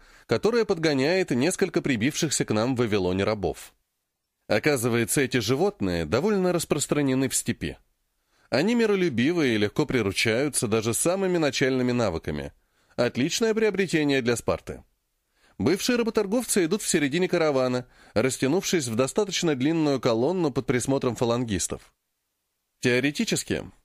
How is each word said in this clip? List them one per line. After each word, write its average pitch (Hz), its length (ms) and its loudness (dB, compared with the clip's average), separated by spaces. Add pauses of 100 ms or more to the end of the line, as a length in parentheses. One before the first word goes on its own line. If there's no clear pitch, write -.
(260)
которое 214 400 2
подгоняет 165 640 0
несколько 160 520 0
прибившихся 139 640 -2
к - 60 -2
нам 117 240 0
в 110 40 0
Вавилоне 98 440 0
рабов. 98 520 -4 (720)
Оказывается, 117 760 0
эти 131 160 0
животные 107 680 0
довольно 180 460 0
распространены 143 760 0
в - 60 -4
степи. - 420 -6 (720)
Они 175 240 2
миролюбивы 175 760 2
и 113 80 2
легко 104 280 0
приручаются 117 840 0
даже 110 280 0
самыми 185 420 0
начальными 131 540 0
навыками. 85 600 -2 (440)
Отличное 160 580 0
приобретение 180 680 2
для 117 140 2
Спарты. 78 480 -4 (760)
Бывшие 190 380 2
работорговцы 220 680 0
идут 180 160 0
в - 80 -10
середине 160 380 2
каравана, 131 580 2 (280)
растянувшись 135 760 0
в 113 80 -4
достаточно 160 600 0
длинную 147 460 0
колонну 135 500 0
под 127 140 -4
присмотром 131 500 0
фалангистов. 117 800 -2 (840)
Теоретически, 127 880 -2 (160)